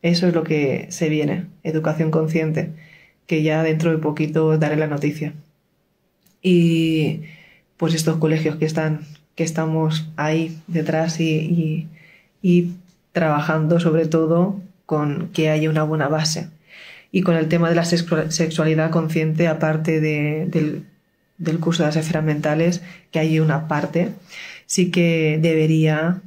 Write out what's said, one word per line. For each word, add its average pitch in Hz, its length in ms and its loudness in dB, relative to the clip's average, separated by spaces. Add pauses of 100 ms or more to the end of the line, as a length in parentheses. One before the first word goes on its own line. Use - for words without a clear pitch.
Eso 175 260 2
es 170 60 4
lo 160 100 2
que 151 480 0
se 160 180 -2
viene, 151 380 -2 (160)
educación 156 460 -2
consciente, 156 640 0 (540)
que 156 180 0
ya 156 200 2
dentro 160 280 2
de 160 60 0
poquito 156 500 0
os 156 120 4
daré 151 180 0
la 151 100 0
noticia. 147 460 -4 (1080)
Y 165 840 2 (520)
pues 165 200 0
estos 160 220 0
colegios 156 380 0
que 156 100 -2
están, 156 360 -2 (340)
que 165 80 -2
estamos 160 720 -2
ahí 160 420 -2 (100)
detrás 160 520 -2
y, 160 120 0
y, 160 560 -2 (540)
y 175 320 2 (380)
trabajando 156 680 0
sobre 165 280 2
todo 170 520 2 (260)
con 147 440 -2
que 156 200 0
haya 156 200 0
una 156 140 2
buena 156 240 0
base. 156 420 -2 (640)
Y 190 100 0
con 180 140 2
el 160 120 0
tema 165 220 2
de 170 60 4
la 170 80 2
sexu-, 165 460 0
sexualidad 160 640 0
consciente, 160 560 0
aparte 156 540 0
de, 151 480 -2
del, 156 360 -2 (520)
del 160 220 -2
curso 170 240 0
de 156 40 2
las 156 80 0
esferas 156 280 -2
mentales, 156 580 0 (300)
que 160 80 -2
hay 160 200 2
una 156 280 0
parte, 147 420 -2 (560)
sí 180 260 0
que 165 500 2
debería 160 840 2